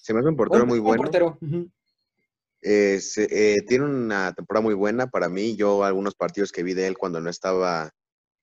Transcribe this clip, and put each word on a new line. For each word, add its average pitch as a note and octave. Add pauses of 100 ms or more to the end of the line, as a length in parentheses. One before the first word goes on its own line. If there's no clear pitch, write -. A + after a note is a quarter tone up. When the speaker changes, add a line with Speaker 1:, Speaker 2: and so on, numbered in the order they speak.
Speaker 1:
Se A2
me A2+
hace D3
un D#3
portero A#2
Speaker 2:
Buen, B2
Speaker 1:
muy A#2+
Speaker 2:
buen A2
Speaker 1:
bueno. B2+
Speaker 2:
portero. E3
Ujú. E3+ (920)
Speaker 1:
Eh, G2+
se-, -
eh, G#2 (100)
tiene B2+
una A2
temporada G#2
muy A2
buena G#2+
para F2+
mí. G2+
Yo G2+
algunos G2
partidos F#2
que F2
vi F#2
de F#2
él F#2
cuando F2
no E2
estaba F2 (520)